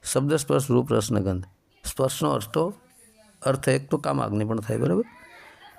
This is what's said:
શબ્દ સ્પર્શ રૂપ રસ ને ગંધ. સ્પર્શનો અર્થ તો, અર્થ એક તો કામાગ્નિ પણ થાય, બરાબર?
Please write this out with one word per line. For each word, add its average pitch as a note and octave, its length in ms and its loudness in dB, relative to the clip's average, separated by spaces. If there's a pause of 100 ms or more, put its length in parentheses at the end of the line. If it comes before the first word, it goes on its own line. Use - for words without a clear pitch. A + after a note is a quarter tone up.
શબ્દ C#3 320 0
સ્પર્શ C#3+ 360 0
રૂપ B2 220 4
રસ G#2+ 180 2
ને G#2 100 2
ગંધ. F#2 240 -2 (400)
સ્પર્શનો C#3 480 -2
અર્થ G#2+ 200 -4
તો, E3+ 220 0 (680)
અર્થ C3+ 260 0
એક C#3 220 0
તો D3 80 0
કામાગ્નિ A2+ 460 -2
પણ A2+ 160 -2
થાય, A2 180 -4
બરાબર? E3+ 260 2 (760)